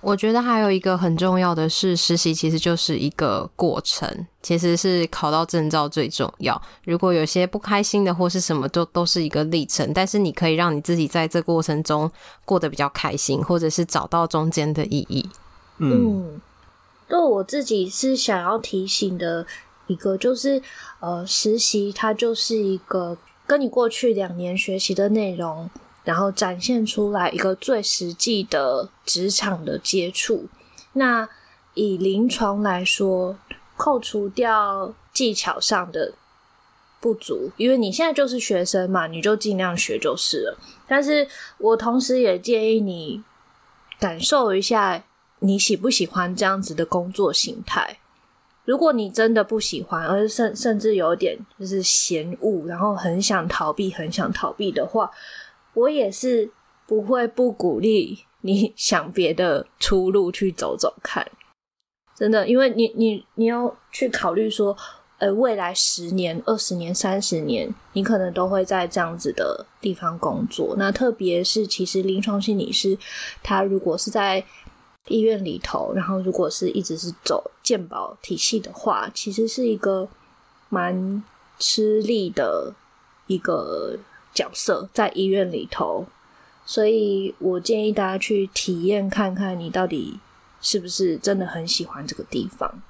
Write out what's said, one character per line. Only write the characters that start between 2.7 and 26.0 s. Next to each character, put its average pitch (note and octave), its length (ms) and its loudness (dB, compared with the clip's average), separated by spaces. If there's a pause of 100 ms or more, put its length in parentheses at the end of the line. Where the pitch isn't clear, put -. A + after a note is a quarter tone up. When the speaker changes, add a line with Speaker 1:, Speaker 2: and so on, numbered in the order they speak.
Speaker 1:
是 E3 220 0
一 - 140 0
个 C3+ 440 -2
过 F3 260 0
程， - 440 -4 (160)
其 E3+ 160 0
实 E3+ 180 4
是 F3 300 2
考 - 240 -2
到 D#3+ 160 2
证 D#3+ 240 0
照 D3+ 180 2
最 C#3+ 220 -2
重 - 300 -4
要。 - 200 -2 (260)
如 E3+ 120 0
果 F3+ 160 4
有 D#3+ 100 4
些 F3+ 220 2
不 G3 140 -4
开 G3+ 240 0
心 G3+ 200 2
的 F3+ 80 2
或 F3 160 2
是 F3 140 0
什 E3 140 0
么， C3+ 120 0
都， E3+ 180 0
都 F3 200 0
是 F3 160 2
一 D#3 80 -2
个 D3+ 140 0
历 D#3+ 200 0
程， - 300 -2
但 F#3 120 2
是 G#3 120 0
你 F#3 140 2
可 E3 180 0
以 D#3+ 60 4
让 E3 200 2
你 D3 60 -2
自 E3+ 140 0
己 D#3+ 120 2
在 D#3+ 200 0
这 E3+ 120 0
过 E3 220 2
程 D#3 220 0
中 D3+ 280 0 (340)
过 F#3 140 4
得 D#3+ 80 0
比 C#3 80 -4
较 C#3+ 140 0
开 - 260 -4
心， C#3 280 0
或 F3 160 2
者 D#3+ 100 2
是 E3+ 160 0
找 - 220 -2
到 E3+ 180 2
中 D#3+ 240 0
间 D#3 240 0
的 D3+ 140 0
意 - 220 -2
义。 - 200 -4 (480)
Speaker 2:
嗯。 E3+ 160 2
Speaker 3:
嗯， F#3+ 480 2 (680)
对， F4 120 2
我 A3+ 240 4
自 C#4 200 -4
己 G3 240 0
是 C4 280 0
想 G#3 260 0
要 F#3+ 160 0
提 G3 300 -4
醒 F#3+ 320 -2
的 E3+ 260 -4 (400)
一 F#3 100 -2
个， F#3+ 220 -2
就 B3 160 2
是， C4 300 0 (360)
呃， F3 280 -6
实 A3 320 2
习 G3+ 340 0
它 A3 180 0
就 A3+ 220 0
是 A3 220 -2
一 G3 320 0
个 F3 280 -2 (300)
跟 C#4+ 160 4
你 B3+ 80 0
过 B3 180 2
去 A3+ 280 2
两 F#3 200 -4
年 F3+ 220 -4
学 F#3+ 220 -2
习 F#3+ 160 0
的 G3+ 140 2
内 G3+ 260 2
容， E3 340 -6 (340)